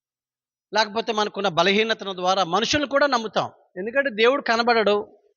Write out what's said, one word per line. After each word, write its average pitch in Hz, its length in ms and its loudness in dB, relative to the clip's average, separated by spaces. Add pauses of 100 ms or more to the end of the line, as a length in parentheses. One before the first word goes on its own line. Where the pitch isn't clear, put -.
(760)
లేకపోతే 214 380 -2
మనకున్న 208 360 -2
బలహీనతల 196 640 0
ద్వారా 185 320 0
మనుషులను 226 420 0
కూడా 277 200 2
నమ్ముతాం. 220 460 -2 (240)
ఎందుకంటే 240 340 -2
దేవుడు 233 320 2
కనబడడు, 226 760 0 (180)